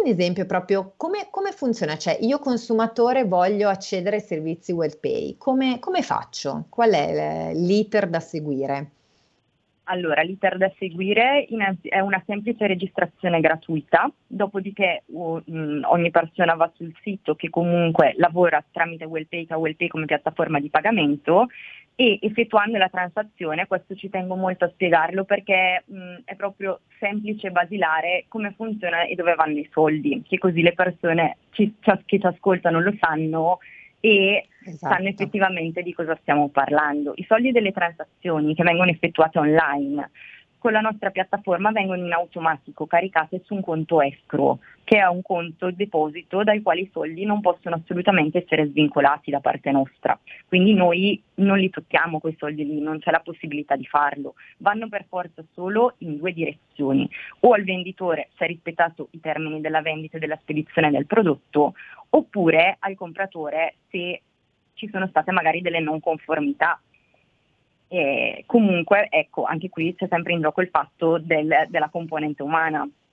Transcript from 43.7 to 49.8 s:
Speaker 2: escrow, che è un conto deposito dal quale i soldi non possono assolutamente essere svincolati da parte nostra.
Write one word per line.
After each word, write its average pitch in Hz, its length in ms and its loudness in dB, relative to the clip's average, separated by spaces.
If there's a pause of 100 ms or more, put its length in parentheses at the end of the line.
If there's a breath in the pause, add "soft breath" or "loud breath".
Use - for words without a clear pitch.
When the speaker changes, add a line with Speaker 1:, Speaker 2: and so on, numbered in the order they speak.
Speaker 2:
escrow, 139 580 0 (240 loud breath)
che 220 140 4
è 196 100 4
un 180 140 0
conto 170 500 -4
deposito 175 720 -2
dal 214 180 2
quale 202 200 0
i 196 100 -8
soldi 160 320 -6
non 208 160 0
possono 175 360 0
assolutamente 175 640 0
essere 156 280 0
svincolati 143 640 2
da 143 80 0
parte 139 320 -2
nostra. - 480 0 (280 loud breath)